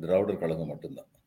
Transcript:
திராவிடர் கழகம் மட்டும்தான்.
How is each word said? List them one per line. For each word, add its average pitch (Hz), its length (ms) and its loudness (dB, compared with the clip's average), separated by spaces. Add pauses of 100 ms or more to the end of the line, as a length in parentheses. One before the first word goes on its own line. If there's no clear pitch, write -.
திராவிடர் 95 380 4
கழகம் 80 280 -2
மட்டும்தான். 71 400 -10 (200)